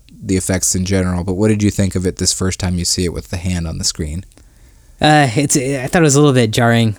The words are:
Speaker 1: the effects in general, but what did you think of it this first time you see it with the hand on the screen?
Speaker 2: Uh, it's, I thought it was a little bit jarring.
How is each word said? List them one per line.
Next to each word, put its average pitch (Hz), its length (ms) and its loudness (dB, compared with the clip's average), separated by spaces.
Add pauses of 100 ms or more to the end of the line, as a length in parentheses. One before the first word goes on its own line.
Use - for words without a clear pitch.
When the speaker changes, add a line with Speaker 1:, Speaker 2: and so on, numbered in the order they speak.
(120)
Speaker 1:
the - 260 -2
effects 92 380 -2
in 92 100 -2
general, 90 380 0
but 95 120 -4
what 107 120 2
did 104 160 2
you 101 80 4
think 98 240 -2
of 92 100 -2
it 87 120 -2
this - 160 -2
first 92 260 -4
time 90 180 -2
you 87 80 -4
see - 200 -2
it 82 80 -2
with - 160 -10
the 98 80 -6
hand 87 300 -4
on 87 100 -8
the 92 60 -6
screen? 80 420 -6 (760)
Speaker 2:
Uh, 151 320 4
it's, 143 220 0
I 135 320 -2
thought 175 140 2
it - 20 6
was 143 120 4
a 143 40 6
little 147 160 6
bit 117 160 2
jarring. 117 480 2